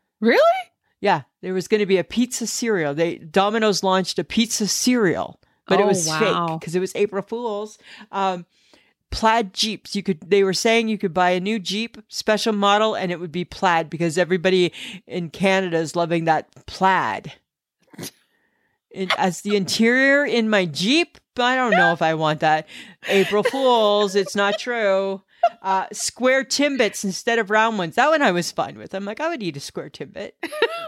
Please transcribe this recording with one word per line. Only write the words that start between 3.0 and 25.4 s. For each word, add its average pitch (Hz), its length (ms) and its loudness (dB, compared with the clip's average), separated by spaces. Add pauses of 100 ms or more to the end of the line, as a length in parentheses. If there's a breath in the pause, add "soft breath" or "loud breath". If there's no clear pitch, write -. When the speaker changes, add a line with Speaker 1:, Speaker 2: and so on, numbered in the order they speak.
Speaker 2:
Domino's 202 640 0
launched 190 360 0
a 170 60 -2
pizza - 420 -2
cereal, 185 720 0 (260)
but 190 120 2
it 202 40 6
Speaker 1:
Oh, 208 60 2
Speaker 2:
was 185 180 0
Speaker 1:
wow. 156 120 -2 (300)
Speaker 2:
fake 160 140 -4
'cause 165 120 -8
it 185 60 0
was 185 140 -4
April 196 280 -2
Fool's. 214 540 -8 (360 loud breath)
Um, 185 340 -4 (640 soft breath)
plaid 220 440 0
Jeeps. - 420 -6
You 196 80 -2
could, 185 240 -2
they 196 160 6
were 190 80 2
saying 226 360 2
you 214 100 -2
could 180 160 -4
buy 180 160 2
a 185 100 0
new 214 200 -2
Jeep, 214 380 -6 (100)
special 214 440 -2
model, 208 440 2
and 185 160 -4
it 170 80 -6
would 175 120 -10
be 175 120 -4
plaid 165 460 0
because 165 280 -2
everybody 180 540 2 (340 loud breath)
in 175 240 -8
Canada 190 480 0
is 165 180 -4
loving 170 300 0
that 156 220 0 (180)
plaid. 143 640 0 (1600 loud breath)
It, 190 280 -6
as 185 220 -2
the 208 160 -2
interior 262 680 2
in 233 240 0
my 202 180 2
Jeep, 208 520 0 (180)
I 247 200 0
don't 254 160 0
know 170 200 4
if 170 80 -4
I 160 140 2
want 156 260 0
that. 156 280 2 (400 loud breath)
April 196 340 2
Fools, 214 720 2
it's 196 220 -2
not 202 220 0
true. 196 640 -2 (400 loud breath)